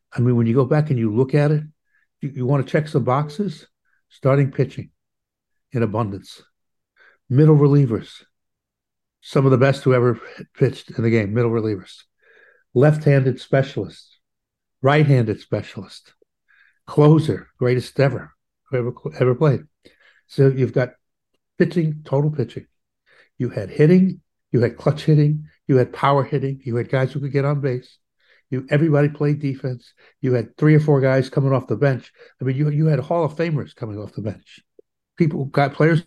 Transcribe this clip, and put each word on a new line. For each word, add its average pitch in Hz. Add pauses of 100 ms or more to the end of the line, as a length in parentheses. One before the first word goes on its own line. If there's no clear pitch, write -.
(120)
I -
mean, 120
when 117
you 113
go 139
back 151
and 127
you 110
look 131
at 147
it, 151 (580)
you, 139
you 127
wanna 135
check 156
some 131
boxes, 151 (440)
starting 135
pitching - (840)
in 117
abundance, 104 (880)
middle 151
relievers, 139 (1000)
some 139
of 131
the 131
best 135
who 127
ever 123 (380)
pitched -
in -
the 117
game, 107
middle 117
relievers, 110 (720)
left-handed 139
specialists, - (640)
right-handed 131
specialist, - (720)
closer, 151 (100)
greatest 123
ever, 123 (380)
who 131
ever, 120 (280)
ever 123
played. 131 (640)
So 135
you've 131
got 123 (640)
pitching, 160
total 147
pitching. - (720)
You 120
had 98
hitting, 180 (300)
you 120
had -
clutch -
hitting, 151 (220)
you 135
had 127
power 139
hitting, 135
you 117
had 117
guys 131
who 143
could 135
get 139
on 143
base. 127 (520)
You, 131
everybody 147
played 147
defense. 135 (300)
You 131
had 117
three 156
or 147
four 147
guys 135
coming 135
off 127
the 110
bench. 131 (300)
I 135
mean, 131
you, 147
you 151
had 147
Hall 170
of 156
Famers 160
coming 107
off 101
the 104
bench. - (580)
People 151
got 139
players 160